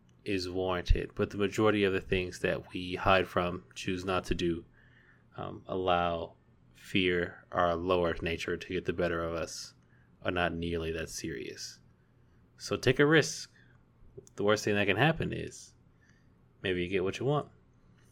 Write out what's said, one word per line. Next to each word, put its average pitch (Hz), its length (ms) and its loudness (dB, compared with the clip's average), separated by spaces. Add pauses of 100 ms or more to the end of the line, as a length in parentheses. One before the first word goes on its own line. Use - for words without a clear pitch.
(240)
is 95 260 -4
warranted. 92 640 0
But 104 180 -2
the 101 60 -8
majority 104 460 4
of 98 80 4
the 95 80 0
things 90 400 -2
that - 320 -2
we 90 240 -6
hide 95 320 4
from, 90 360 -2 (120)
choose 92 300 -6
not 92 200 0
to - 80 -2
do, 85 300 -2 (720)
um, 98 320 -10
allow 87 680 0 (400)
fear, 90 800 0
our 87 240 4
lower 87 460 2
nature, 85 340 -4
to 87 140 -10
get 90 160 -4
the 92 80 0
better 85 280 0
of 85 140 -4
us, - 380 -8 (500)
are 101 80 -2
not 87 220 0
nearly 85 400 -4
that 113 160 -6
serious. - 720 -10 (800)
So - 200 -4
take - 220 4
a 147 60 8
risk. - 460 2 (840)
The 101 60 -2
worst 104 200 4
thing 107 120 2
that 101 120 2
can 95 100 4
happen 127 360 2
is - 400 -12 (880)
maybe 90 180 0
you 87 60 -2
get 92 160 0
what 95 160 -2
you 107 60 -4
want. 143 240 0 (640)